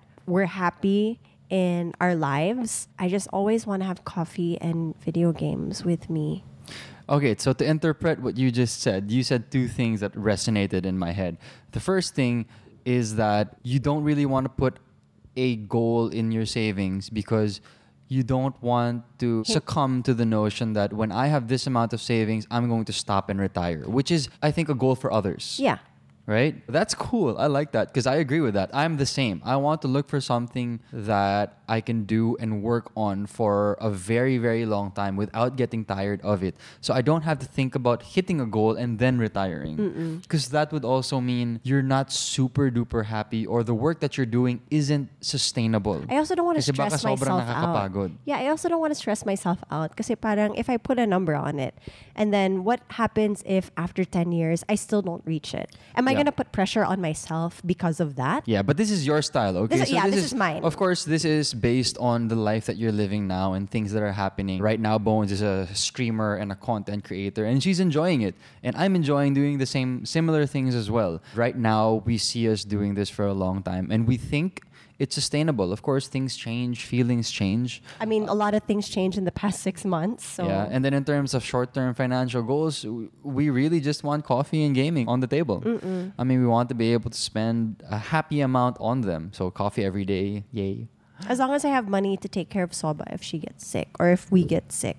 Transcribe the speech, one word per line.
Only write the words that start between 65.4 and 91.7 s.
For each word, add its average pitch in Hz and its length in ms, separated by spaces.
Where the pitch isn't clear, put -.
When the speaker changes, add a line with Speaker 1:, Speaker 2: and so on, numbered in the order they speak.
Speaker 2:
a 95 320
streamer 110 600
and 101 160
a 98 80
content 104 480
creator, 98 400
and 127 160
she's 185 160
enjoying 160 440
it. 95 120
And 123 100
I'm 190 220
enjoying 143 360
doing 143 240
the 135 80
same, 127 380
similar 160 420
things 131 280
as 107 160
well. 98 320
Right 117 220
now, 110 480
we 117 140
see 113 320
us 98 140
doing 101 340
this 101 120
for 104 160
a 101 80
long 95 280
time, 92 280
and 113 160
we 123 120
think 156 440
it's 139 160
sustainable. 143 580
Of 104 100
course, 135 280
things 131 240
change, 120 500
feelings 120 460
change. 113 520
Speaker 1:
I 220 60
mean, 220 220
a - 60
lot 208 200
of 214 100
things 208 240
change 190 280
in 190 80
the 175 60
past - 320
six 190 240
months, 180 400
so - 200
Speaker 2:
Yeah, 101 240
and 131 140
then 139 80
in 139 120
terms 143 300
of 120 100
short-term 127 500
financial 127 480
goals, 143 400
w-, 113 260
we 143 280
really 147 300
just 147 220
want 147 240
coffee 147 400
and 139 80
gaming 135 340
on 123 120
the 127 100
table. 143 320
Speaker 1:
Mm-mm. 190 560
Speaker 2:
I 127 60
mean, 127 180
we 123 80
want 120 200
to 127 40
be 113 180
able 117 220
to - 40
spend 113 720
a 107 220
happy 156 320
amount 127 380
on 117 220
them. 85 300
So 92 220
coffee 101 300
every 98 200
day, 101 460
yay. 110 380
Speaker 1:
As 247 100
long 262 160
as 285 100
I 285 60